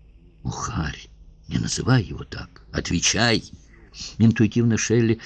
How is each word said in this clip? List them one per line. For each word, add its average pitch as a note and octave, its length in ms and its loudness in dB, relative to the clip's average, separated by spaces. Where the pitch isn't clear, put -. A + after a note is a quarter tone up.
«О, B2 60 -6
Харри, - 600 -8
не - 100 -4
называй - 460 0
его C#2+ 200 -10
так. - 380 -14
Отвечай». F2 720 0
Интуитивно A2+ 600 4
Шелли A2+ 480 2